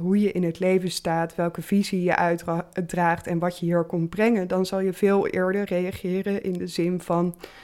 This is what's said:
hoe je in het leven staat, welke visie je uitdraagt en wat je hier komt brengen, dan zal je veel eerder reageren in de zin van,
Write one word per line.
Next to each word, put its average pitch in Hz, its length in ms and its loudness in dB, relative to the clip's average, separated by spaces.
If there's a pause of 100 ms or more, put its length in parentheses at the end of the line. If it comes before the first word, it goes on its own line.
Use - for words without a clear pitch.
hoe 185 200 2
je 208 120 2
in 180 120 0
het 165 140 -2
leven 185 320 2
staat, 165 440 -2
welke 170 280 -2
visie 196 400 0
je 175 140 2
uitdraagt 170 1080 0
en 170 120 -2
wat 175 200 -2
je 170 80 -4
hier 170 180 2
komt 165 260 -2
brengen, 208 380 2
dan 185 180 0
zal 190 140 -2
je 190 120 0
veel 196 340 4
eerder 185 380 0
reageren 190 800 -2
in 190 100 -2
de 180 140 -6
zin 175 340 -2
van, 175 340 0 (300)